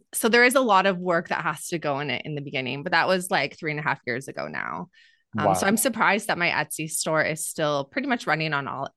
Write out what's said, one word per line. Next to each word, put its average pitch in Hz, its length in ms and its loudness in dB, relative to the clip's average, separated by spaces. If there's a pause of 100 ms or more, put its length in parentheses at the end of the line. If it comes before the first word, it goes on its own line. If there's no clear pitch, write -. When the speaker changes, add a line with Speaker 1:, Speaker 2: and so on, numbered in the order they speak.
(140)
Speaker 1:
so - 160 0
there 240 160 6
is 247 100 4
a 277 60 4
lot 196 240 6
of 196 120 2
work 175 300 0
that - 160 -4
has 156 240 -4
to 175 100 -2
go 147 220 -2
in 147 100 -4
it 123 140 -4
in 151 120 -6
the 143 60 -6
beginning, 135 420 -6
but 170 100 -6
that 165 160 6
was, 185 200 0
like, 147 280 0
three 156 140 -6
and 147 100 -4
a - 20 -6
half 139 240 -2
years 127 220 -6
ago - 180 -8
now. 76 400 -8 (500)
Um, - 100 2
Speaker 2:
Wow. 98 80 6
Speaker 1:
so 92 120 2
I'm 208 80 4
surprised 214 520 2
that 165 100 0
my 175 140 2
Etsy 156 380 -4
store 156 320 0
is 147 240 -2
still 147 380 -2
pretty 254 240 -6
much 240 200 -2
running 156 260 0
on 139 160 -4
au-, 131 280 -8